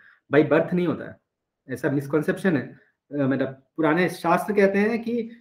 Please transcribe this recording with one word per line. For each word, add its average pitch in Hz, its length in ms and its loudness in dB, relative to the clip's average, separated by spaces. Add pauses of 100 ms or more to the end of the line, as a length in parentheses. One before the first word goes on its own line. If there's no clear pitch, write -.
(340)
by 147 140 6
birth 156 240 2
नहीं 180 140 0
होता 113 220 -4
है, - 120 -20 (500)
ऐसा 135 200 -4
misconception 143 640 -2
है। - 220 -6 (340)
अ, 143 40 -8
मतलब, 135 460 -2 (140)
पुराने 160 320 2
शास्त्र 180 460 -2
कहते 196 240 4
हैं 220 240 0
कि 233 280 -6 (100)